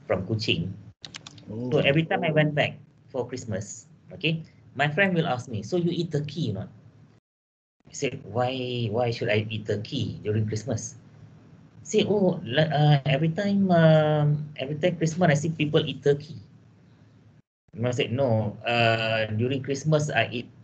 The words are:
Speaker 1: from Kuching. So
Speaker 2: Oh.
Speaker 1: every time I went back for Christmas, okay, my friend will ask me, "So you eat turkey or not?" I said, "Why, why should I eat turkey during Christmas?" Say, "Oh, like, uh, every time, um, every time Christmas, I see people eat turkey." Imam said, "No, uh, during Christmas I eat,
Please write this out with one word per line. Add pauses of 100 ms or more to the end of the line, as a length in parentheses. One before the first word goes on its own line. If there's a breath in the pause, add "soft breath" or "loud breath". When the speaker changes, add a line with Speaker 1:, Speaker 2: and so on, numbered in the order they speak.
Speaker 1:
from
Kuching. (1000)
So
Speaker 2:
Oh.
Speaker 1:
every
time
I
went
back (320)
for
Christmas, (260)
okay, (340 loud breath)
my
friend
will
ask
me,
"So
you
eat
turkey
or
not?" (1200)
I
said,
"Why,
why
should
I
eat
turkey
during
Christmas?" (880)
Say,
"Oh,
like,
uh,
every
time,
um,
every
time
Christmas,
I
see
people
eat
turkey." (1400)
Imam
said,
"No,
uh,
during
Christmas
I
eat, (140)